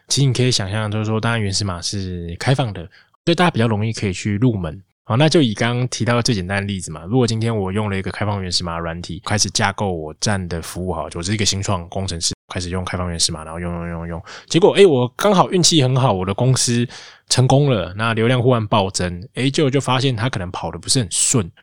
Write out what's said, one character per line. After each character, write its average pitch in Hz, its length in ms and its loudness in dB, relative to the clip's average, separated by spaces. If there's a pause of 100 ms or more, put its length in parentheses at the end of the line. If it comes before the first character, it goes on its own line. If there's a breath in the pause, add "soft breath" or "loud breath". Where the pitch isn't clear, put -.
其 - 140 0
实 139 80 4
你 127 40 2
可 123 120 0
以 127 80 2
想 98 180 -2
象， 107 180 -2
就 107 120 -2
是 110 40 -2
说 110 160 0
当 117 120 0
然 113 100 -2
原 98 100 -2
始 104 120 -2
码 87 180 -4
是 90 560 -6
开 131 160 2
放 123 180 -2
的， 90 100 -10 (420 soft breath)
所 170 80 2
以 - 20 0
大 180 100 2
家 165 60 4
比 - 80 -2
较 113 80 4
容 107 180 0
易 113 80 -2
可 - 140 -4
以 95 60 0
去 101 240 -2
入 117 180 2
门。 95 260 -6 (220)
好， 107 140 0
那 156 120 4
就 160 140 4
以 110 120 2
刚 120 220 0
刚 123 120 0
提 - 160 -6
到 117 180 2
最 123 100 0
简 92 140 -2
单 98 160 -2
的 101 60 -6
例 98 120 -4
子 80 120 -10
嘛， 78 120 -14
如 107 140 0
果 123 80 4
今 110 140 -2
天 113 140 0
我 95 180 -2
用 107 180 -2
了 98 80 -2
一 - 20 -2
个 98 120 -6
开 - 120 -4
放 101 160 -2
原 92 100 -6
始 87 120 -2
码 85 160 -6
软 85 240 -6
体， 85 220 -10
开 107 120 -2
始 - 140 0
架 101 220 0
构 101 200 -2
我 78 280 -6
站 95 280 -2
的 82 140 -6
服 90 240 -8
务， 90 60 -2
好， 80 220 -6
我 87 80 -6
是 98 120 -2
一 - 20 0
个 107 80 0
新 95 160 0
创 92 280 -2
工 95 180 -4
程 87 140 -4
师， - 120 -2 (220)
开 95 60 -4
始 90 100 -6
用 90 140 -4
开 90 120 -4
放 90 140 -4
原 85 80 -4
始 85 140 0
码， 78 120 -10
然 80 80 -12
后 85 60 -8
用， 87 120 -6
用， 85 180 -6
用， 85 200 -8
用， 82 140 -8 (240 loud breath)
结 160 140 2
果， 175 140 6
诶， 196 120 8
我 123 220 4
刚 202 260 2
好 156 160 4
运 185 100 2
气 151 220 4
很 127 140 2
好， 127 140 4
我 92 140 0
的 98 80 0
公 127 240 4
司 120 320 0 (400 loud breath)
成 123 180 4
功 139 240 6
了， 90 280 0
那 113 160 0
流 110 140 2
量 127 140 2
忽 127 120 4
然 113 120 0
暴 101 220 2
增， 87 460 -4
诶， 131 160 0
结 139 120 0
果 139 80 4
就 139 80 2
发 131 220 0
现 127 160 0
它 117 140 -2
可 - 80 -4
能 90 120 -6
跑 87 200 -8
得 82 80 -10
不 - 100 -8
是 131 120 2
很 101 100 -2
顺。 - 420 0 (100)